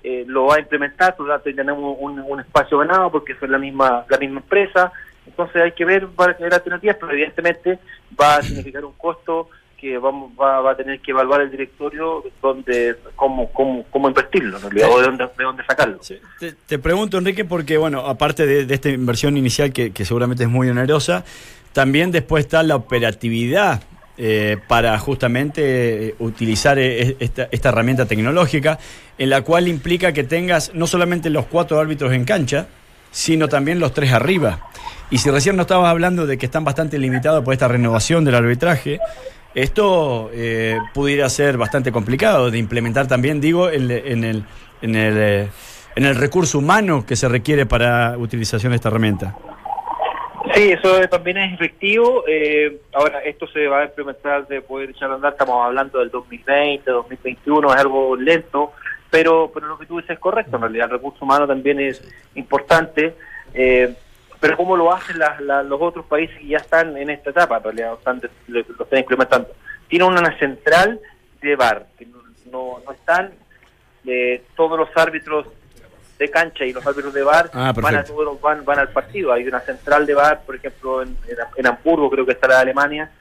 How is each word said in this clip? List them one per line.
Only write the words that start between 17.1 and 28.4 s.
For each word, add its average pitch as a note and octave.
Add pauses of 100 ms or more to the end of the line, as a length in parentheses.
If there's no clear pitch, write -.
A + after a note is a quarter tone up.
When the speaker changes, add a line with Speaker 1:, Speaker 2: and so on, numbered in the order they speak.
Speaker 2:
Enrique, F#3
porque, D#3+
bueno, D3+
aparte D3
de, C#3
de C3
esta C3+
inversión B2+
inicial C3
que, A#2
que G2
seguramente B2
es A#2
muy B2+
onerosa, C#3+ (480)
también C#3+
después D#3+
está D#3+
la D#3
operatividad, A#2+ (340)
eh, G#2+ (100)
para A2+
justamente, B2+
eh, -
utilizar, A2+
eh, B2+
esta, B2
esta B2
herramienta A#2+
tecnológica, C#3+ (400)